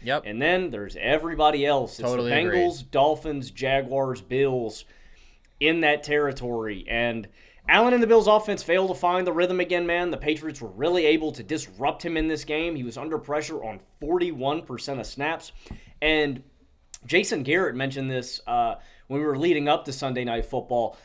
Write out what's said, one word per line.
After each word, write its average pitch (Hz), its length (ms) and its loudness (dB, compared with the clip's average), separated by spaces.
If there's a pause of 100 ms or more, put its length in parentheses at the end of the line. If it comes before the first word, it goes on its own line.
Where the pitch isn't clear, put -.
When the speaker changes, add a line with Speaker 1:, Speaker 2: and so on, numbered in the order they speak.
Speaker 1:
Yep. 135 220 -2
Speaker 2:
And 107 160 -6
then 180 280 2
there's 101 260 -8
everybody 151 680 2
else. 139 340 0
It's 120 80 -4
Speaker 1:
Totally 123 240 0
Speaker 2:
the 139 60 4
Speaker 1:
agree. 175 220 2
Speaker 2:
Bengals, 170 300 0
Dolphins, 147 640 0
Jaguars, 131 680 0
Bills 127 640 0 (760)
in 165 220 4
that 147 220 4
territory. 123 840 -2
And 117 400 -2 (400)
Allen 226 260 6
and 240 80 4
the 226 60 2
Bills 220 200 6
offense 214 360 2
failed 185 260 2
to 185 60 -2
find 180 320 0
the 175 60 0
rhythm 180 260 2
again, 175 260 0
man. 175 260 0
The 135 60 -4
Patriots 151 440 -4
were 113 80 -8
really 156 360 2
able 156 280 2
to 120 100 -12
disrupt 131 600 -4
him 165 120 -4
in 160 140 0
this 151 160 -4
game. 160 300 -2
He 131 80 -6
was 117 140 -8
under 151 200 -6
pressure 151 480 -4
on 104 160 -10 (180)
forty-one 156 640 -2
percent 131 400 -8
of 104 40 -8
snaps. 156 460 -6 (500)
And 151 400 2 (640)
Jason 175 380 2
Garrett 151 320 0
mentioned 135 340 -4
this, 127 380 -6
uh, 120 280 0 (320)
when 139 140 -2
we 151 40 0
were 143 120 0
leading 147 320 2
up 156 160 2
to 135 80 -8
Sunday 127 320 -4
Night 117 200 -2
Football. 120 600 -2